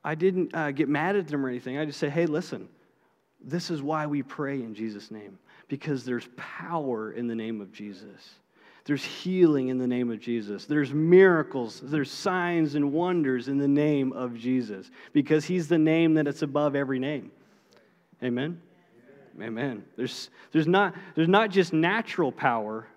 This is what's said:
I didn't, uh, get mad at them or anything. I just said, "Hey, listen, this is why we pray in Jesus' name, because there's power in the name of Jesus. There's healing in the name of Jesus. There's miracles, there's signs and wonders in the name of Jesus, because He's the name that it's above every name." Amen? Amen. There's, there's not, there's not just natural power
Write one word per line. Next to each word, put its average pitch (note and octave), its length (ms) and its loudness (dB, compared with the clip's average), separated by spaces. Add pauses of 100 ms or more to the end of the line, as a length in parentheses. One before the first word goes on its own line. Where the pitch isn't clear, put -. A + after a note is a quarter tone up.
I D#3 120 -4
didn't, F3+ 380 0
uh, D3+ 180 -2
get C#3 160 0
mad D#3 280 0
at F3+ 120 0
them C#3+ 180 -2
or C3 40 -2
anything. B2+ 280 -6
I D#3 80 -2
just C#3+ 140 -10
said, C#3+ 120 -2
"Hey, E3+ 140 0
listen, D3 420 -6 (760)
this E3+ 300 -6
is D3+ 100 -4
why D3+ 240 -2
we D3 160 -2
pray C#3 400 -6
in A2+ 120 -10
Jesus' G#2+ 380 -10
name, G2+ 280 -16 (300)
because C3+ 340 -6
there's B2 320 -6
power C3+ 760 -6
in A#2+ 160 -6
the A#2 80 -4
name A2 260 -6
of F#2+ 100 -14
Jesus. G#2 640 -16 (480)
There's C#3+ 200 -2
healing D#3 680 4
in B2+ 80 -2
the B2+ 100 0
name B2 240 0
of G#2+ 80 -6
Jesus. G#2 460 -6
There's C#3+ 280 0
miracles, D#3+ 920 6
there's C#3+ 280 -2
signs F3 640 0
and C#3+ 160 2
wonders D3+ 560 0
in C#3 100 -2
the C#3+ 100 2
name C#3 460 2
of B2 240 -6
Jesus, A2+ 540 -4 (220)
because D3+ 320 4
He's F3 220 -2
the E3+ 100 4
name D#3+ 380 6
that D3+ 120 2
it's C#3 140 -4
above D3 340 0
every C3+ 240 0
name." C3+ 320 -6 (880)
Amen? B2+ 400 -4 (800)
Amen. A2+ 440 -6 (100)
There's, - 340 -8 (220)
there's D#3 160 2
not, F#3+ 280 4 (200)
there's E3 140 2
not G#3 200 6
just F3+ 220 2
natural E3+ 600 0
power A2+ 640 -2